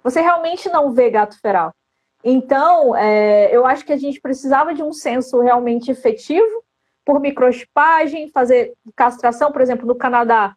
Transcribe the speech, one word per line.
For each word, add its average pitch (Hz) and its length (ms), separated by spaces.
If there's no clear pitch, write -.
Você 262 200
realmente 339 480
não 294 240
vê 240 160
gato 208 320
feral. 160 320
Então, 269 760
é, 208 520
eu 247 160
acho 285 200
que 302 80
a 285 40
gente 277 220
precisava 269 540
de 302 100
um 302 80
censo 247 480
realmente 240 500
efetivo 320 760
por 285 120
microchipagem, 294 1120
fazer 247 440
castração, 240 600
por 285 80
exemplo, 240 260
no 247 80
Canadá 233 600